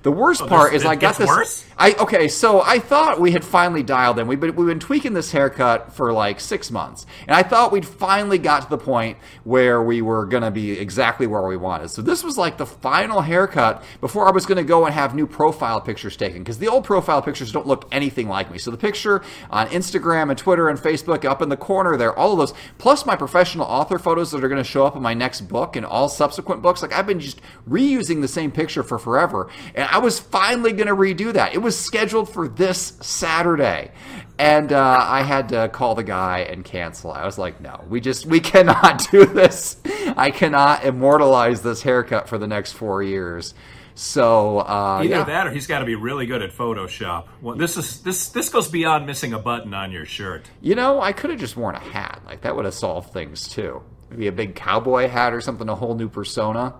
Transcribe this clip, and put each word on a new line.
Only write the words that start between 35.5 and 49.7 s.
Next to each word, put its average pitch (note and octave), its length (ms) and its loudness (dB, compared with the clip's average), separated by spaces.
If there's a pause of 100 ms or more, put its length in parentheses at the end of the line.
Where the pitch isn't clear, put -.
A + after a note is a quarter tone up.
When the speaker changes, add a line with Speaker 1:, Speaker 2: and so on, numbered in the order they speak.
Speaker 1:
call A#2 220 -2
the A2+ 100 -2
guy F#2 360 -2
and F2+ 220 -8
cancel. E2+ 480 -10
I C#2+ 140 -8
was G2 140 -6
like, F2+ 240 -8
"No, - 260 -16
we A#2 140 -4
just, C3 240 -4
we D#3+ 120 2
cannot E3+ 720 4
<laughs> - 20 -8
do G3 140 12
this. - 540 4 (360)
I C3+ 160 2
cannot C#3+ 540 2
immortalize B2+ 800 4
this A2+ 200 -4
haircut B2 460 0
for A2+ 80 -6
the G#2 100 -6
next G#2 260 -6
four G2 300 -6
years." F2+ 520 -6 (400)
So, A2 640 2
uh, G2+ 440 -2
Speaker 2:
Either - 60 0
Speaker 1:
yeah. - 160 0
Speaker 2:
that E3 220 -2
or - 40 -6
he's C#3+ 160 -8
gotta C#3 200 -4
be A2+ 80 -4
really B2 320 -6
good A#2+ 160 -6
at F#2 100 -10
Photoshop. F#2+ 720 -8 (160)
Well, A#2 160 -12
this E3 220 -4
is, - 240 -10
this, F#3 260 -6
this - 220 -6
goes F#3+ 180 0
beyond D#3+ 380 0
missing C3+ 260 -8
a G#2+ 60 -6
button A2 340 -6